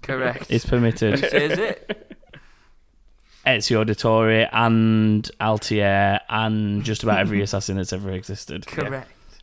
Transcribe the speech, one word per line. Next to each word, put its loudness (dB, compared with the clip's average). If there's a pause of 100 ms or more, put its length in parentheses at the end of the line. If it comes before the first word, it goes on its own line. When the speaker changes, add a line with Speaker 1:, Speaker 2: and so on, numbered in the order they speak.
Speaker 1:
Correct. -4
Speaker 2:
It's 0
permitted. 2
Speaker 1:
Who -2
says 0
it? -6 (1400)
Speaker 2:
Ezio 2
Auditore 2
and 4 (100)
Altair 2
and -2
just -4
about 2
every 0
Speaker 1:
<laughs> 0
Speaker 2:
assassin -4
that's -4
ever -8
existed. -10
Speaker 1:
Correct. -10 (320)